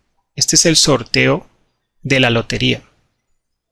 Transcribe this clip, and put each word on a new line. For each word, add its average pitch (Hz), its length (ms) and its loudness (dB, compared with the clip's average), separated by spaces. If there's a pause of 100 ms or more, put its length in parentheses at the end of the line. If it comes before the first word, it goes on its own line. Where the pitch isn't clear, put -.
(340)
Este - 220 -2
es - 80 2
el 160 120 2
sorteo 131 760 0 (500)
de 135 180 -2
la 127 120 2
lotería 117 520 -2 (880)